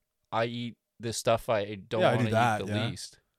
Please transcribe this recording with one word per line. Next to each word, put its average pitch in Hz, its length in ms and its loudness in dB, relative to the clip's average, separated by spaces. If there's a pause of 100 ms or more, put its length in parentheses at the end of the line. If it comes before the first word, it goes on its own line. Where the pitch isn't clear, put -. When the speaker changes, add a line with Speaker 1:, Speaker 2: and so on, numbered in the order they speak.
(320)
Speaker 1:
I 117 140 0
eat 120 300 -8 (220)
the 110 140 -6
stuff - 360 0
I 107 260 0
don't 107 260 -4
Speaker 2:
Yeah, 110 80 4
I 120 40 4
do 123 60 2
Speaker 1:
wanna 117 100 2
eat 110 40 -2
Speaker 2:
that, 110 340 2
Speaker 1:
the 104 60 -4
Speaker 2:
yeah. 104 160 0
Speaker 1:
least. - 300 -12 (200)